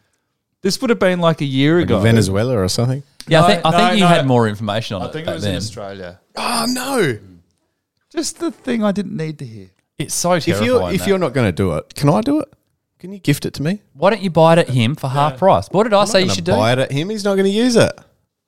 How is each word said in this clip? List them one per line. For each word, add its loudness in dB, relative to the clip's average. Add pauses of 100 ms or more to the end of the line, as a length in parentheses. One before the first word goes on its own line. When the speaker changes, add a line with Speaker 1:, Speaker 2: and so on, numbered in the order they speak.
(600)
Speaker 1:
This -2
would 0
have 0
been, 2
like, 2
a -2
year 2
Speaker 2:
Like 2
Speaker 1:
ago. 2
Speaker 2:
Venezuela 2
or 0
something? -2 (240)
Speaker 3:
Yeah, 4
I 6
Speaker 1:
No, 4
Speaker 3:
think, -2
I 2
Speaker 1:
no, 0
Speaker 3:
think 2
you 2
Speaker 1:
no. 4
Speaker 3:
had 4
more 4
information -4
on -6
Speaker 1:
I -6
Speaker 3:
it -12
Speaker 1:
think -12
it -14
Speaker 3:
back -6
Speaker 1:
was -6
in -2
Speaker 3:
then. -2
Speaker 1:
Australia. -12 (160)
Speaker 2:
Oh, -4
no. -4 (920)
Speaker 1:
Just -8
the -6
thing -4
I 0
didn't -6
need -10
to -14
hear. -18 (280)
Speaker 3:
It's -8
so 0
Speaker 2:
If -2
you're, 2
Speaker 3:
terrifying, 0
Speaker 2:
if -2
Speaker 3:
that. -2
Speaker 2:
you're 2
not -2
gonna 2
do -2
it, -8
can 0
I 2
do 0
it? -10 (460)
Can -16
you -16
gift -2
it -8
to -6
me? -4 (120)
Speaker 3:
Why 0
don't -2
you -2
buy 4
it 4
at 0
him 2
for -6
half 0
Speaker 1:
Yeah. -14
Speaker 3:
price? 2
What 2
did -4
I 4
Speaker 2:
I'm 0
Speaker 3:
say -4
Speaker 2:
not 4
Speaker 3:
you 2
Speaker 2:
gonna -2
Speaker 3:
should -6
do? -2
Speaker 2:
buy 2
it 0
at -2
him. -4
He's -6
not 0
gonna 2
use 0
it. 4 (560)